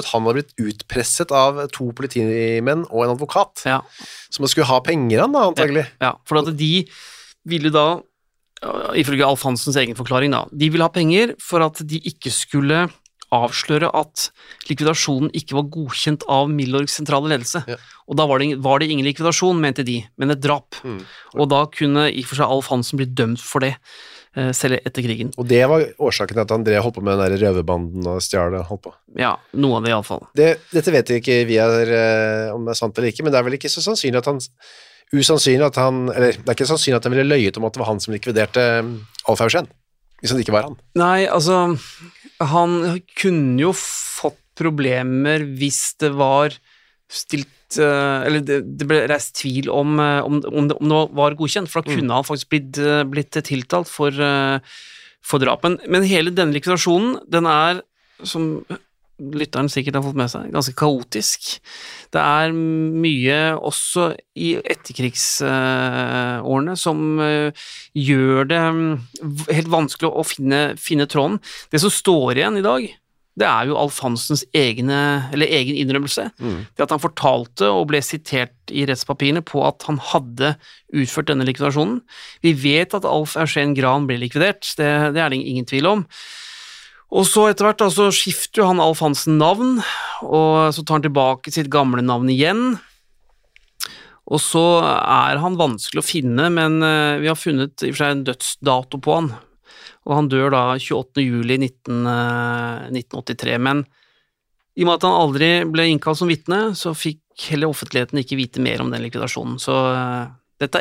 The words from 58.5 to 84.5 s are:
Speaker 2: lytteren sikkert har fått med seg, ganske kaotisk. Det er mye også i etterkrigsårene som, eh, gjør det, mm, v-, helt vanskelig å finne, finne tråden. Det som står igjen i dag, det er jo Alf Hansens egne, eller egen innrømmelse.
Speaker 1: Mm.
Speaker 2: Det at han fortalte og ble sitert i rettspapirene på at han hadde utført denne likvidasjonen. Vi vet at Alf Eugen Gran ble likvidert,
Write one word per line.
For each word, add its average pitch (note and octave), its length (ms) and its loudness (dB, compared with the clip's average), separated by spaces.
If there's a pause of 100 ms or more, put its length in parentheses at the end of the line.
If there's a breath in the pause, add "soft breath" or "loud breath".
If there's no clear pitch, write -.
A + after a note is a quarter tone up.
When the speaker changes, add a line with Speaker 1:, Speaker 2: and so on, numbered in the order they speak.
Speaker 2:
lytteren D3 500 -2
sikkert C#3 240 -2
har C#3 80 0
fått C#3 140 -4
med B2 140 -2
seg, - 200 -10
ganske B2+ 240 -2
kaotisk. - 840 -2 (500 loud breath)
Det D#3+ 80 0
er D3+ 320 2
mye D#3+ 1040 2
også - 600 -2 (180)
i E3 220 -2 (960)
etterkrigsårene B2+ 1300 -2
som, D#3 420 -2
eh, D3+ 320 0 (420 loud breath)
gjør C3+ 540 2
det, E3 100 2
mm, D#3+ 420 0 (220)
v-, D3+ 320 -6
helt D#3+ 140 0
vanskelig D#3+ 420 0
å D#3+ 160 -2
finne, C#3 360 0 (140)
finne D3 300 0
tråden. D#3 320 0 (320 loud breath)
Det D3+ 100 2
som G3+ 100 2
står C3 460 2
igjen G3 220 0
i G3 60 0
dag, A#3+ 240 0 (480)
det G#3 120 2
er A#2+ 180 2
jo C#3+ 120 -2
Alf C#3+ 220 -2
Hansens C3 520 -2
egne, C#3 800 0
eller D3 140 2
egen C#3 300 0
innrømmelse. C#3 500 -2 (120)
Speaker 1:
Mm. A2 280 -6 (100)
Speaker 2:
Det C#3+ 80 0
at C#3 60 -2
han D3+ 100 -2
fortalte C3+ 640 -2 (100)
og F3 160 2
ble D3 140 0
sitert C3+ 500 -6 (160)
i C#3+ 160 -4
rettspapirene C#3 580 -2
på C#3+ 240 -4
at - 200 -4
han D3+ 120 -2
hadde C3 580 -2 (360 loud breath)
utført D3+ 340 -2
denne C3+ 220 0
likvidasjonen. C#3+ 540 0 (400 loud breath)
Vi E3 100 4
vet D3 420 2
at G3 120 -2
Alf D3+ 300 -2
Eugen D3 380 0
Gran C3+ 320 2
ble B2 140 -2
likvidert, D3 560 -2